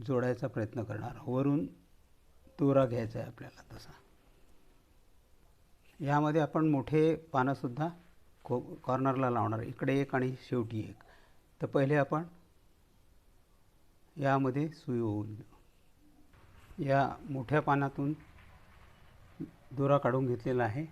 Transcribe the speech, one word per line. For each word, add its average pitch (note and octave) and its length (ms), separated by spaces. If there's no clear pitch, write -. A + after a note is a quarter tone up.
जोडायचा B2 400
प्रयत्न A2 360
करणार. A2 340
वरून C#3 380
दोरा C3+ 260
घ्यायचा A#2 340
आहे A2+ 80
आपल्याला - 500
तसा. - 140
यामध्ये D3+ 380
आपण D#3 260
मोठे D3+ 480
पानंसुद्धा C#3 760
को-, - 400
कॉर्नरला C3 460
लावणार, A2 300
इकडे C3+ 400
एक C#3 160
आणि C3 260
शेवटी A2+ 380
एक. G2+ 160
तर C3 60
पहिले C#3 280
आपण D3+ 280
यामध्ये C#3 520
सुई B2+ 300
ओवून G#2 360
घेऊ. G#2+ 80
या C3+ 320
मोठ्या C3+ 320
पानातून C#3+ 520
दोरा C#3 260
काढून C3+ 300
घेतलेला B2 360
आहे. A#2+ 280